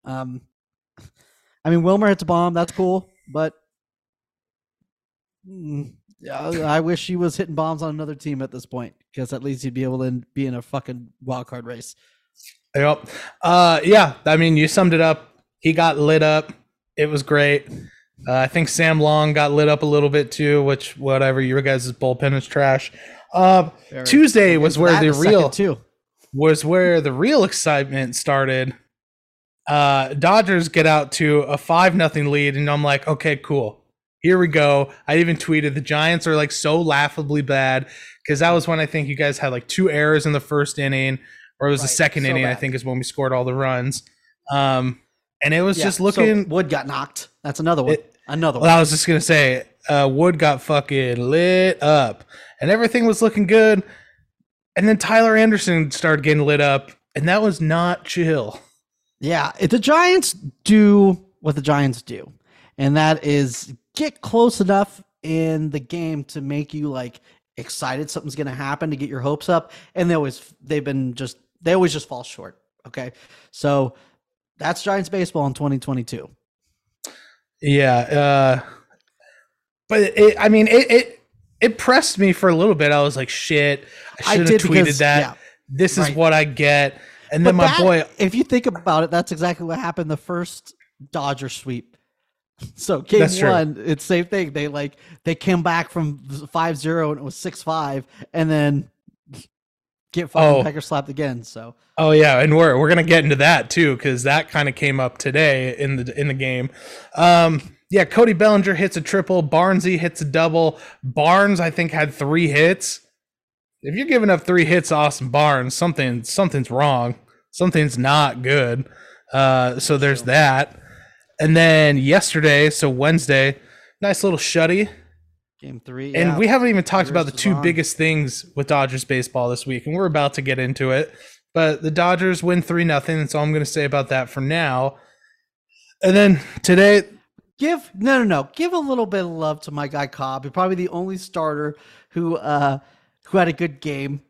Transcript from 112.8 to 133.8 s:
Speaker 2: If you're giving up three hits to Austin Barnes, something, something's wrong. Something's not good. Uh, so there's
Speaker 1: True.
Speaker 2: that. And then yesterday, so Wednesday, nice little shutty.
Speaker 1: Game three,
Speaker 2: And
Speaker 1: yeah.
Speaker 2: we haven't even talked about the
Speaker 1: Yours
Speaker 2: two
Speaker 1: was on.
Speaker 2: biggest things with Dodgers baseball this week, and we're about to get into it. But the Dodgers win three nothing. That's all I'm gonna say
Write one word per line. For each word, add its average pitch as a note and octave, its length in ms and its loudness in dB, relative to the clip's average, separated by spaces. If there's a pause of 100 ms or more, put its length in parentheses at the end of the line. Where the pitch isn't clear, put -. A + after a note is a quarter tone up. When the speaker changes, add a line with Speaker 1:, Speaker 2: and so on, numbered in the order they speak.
Speaker 2:
If C#3+ 140 -8
you're C#4 100 -4
giving A#3 240 2
up E3+ 120 2
three F3+ 240 2
hits E3+ 240 0
to D#3+ 60 0
Austin C#3+ 340 -2
Barnes, C#3 440 0
something, C3 500 -4
something's D3+ 460 -2
wrong. B2+ 460 0 (340)
Something's D3+ 480 -2
not C3+ 440 2
good. C3 440 -2 (460)
Uh, C3 460 2
so C#3+ 200 0
there's C#3 240 0
Speaker 1:
True. B2 100 -8
Speaker 2:
that. C#3+ 460 2 (600)
And D#3 160 2
then D#3 420 4
yesterday, D3+ 720 2
so D3+ 180 -2
Wednesday, C3+ 720 0 (420)
nice G3+ 240 -2
little F3+ 140 0
shutty. F3 500 0 (720)
Speaker 1:
Game C3 240 -18
three, C3+ 300 -14
Speaker 2:
And E3+ 160 0
Speaker 1:
yeah. D#3 80 -2
Speaker 2:
we A3 80 2
haven't B3 220 2
even G3+ 160 2
talked F#3 260 0
about D#3+ 160 0
the C#3 60 -8
Speaker 1:
Yours - 80 -12
Speaker 2:
two G3+ 100 0
Speaker 1:
was E3 60 2
on. C#3+ 60 -4
Speaker 2:
biggest E3 340 -2
things D#3 500 -2 (100)
with C#3 120 -4
Dodgers C3+ 360 -2
baseball B2+ 460 -4
this B2+ 160 -8
week, B2+ 200 -8
and D3+ 80 -6
we're F#3 120 -2
about D3 280 -2
to D3 80 -6
get C3 160 -2
into C3 340 -4
it. D3 200 -2 (400)
But D#3 300 0
the D#3 80 -4
Dodgers F3 520 0
win F3 200 0
three E3+ 220 -2
nothing. D#3 340 -2
That's D3+ 160 -6
all D3 100 -2
I'm D3+ 80 -2
gonna D3+ 140 -2
say D3+ 180 -4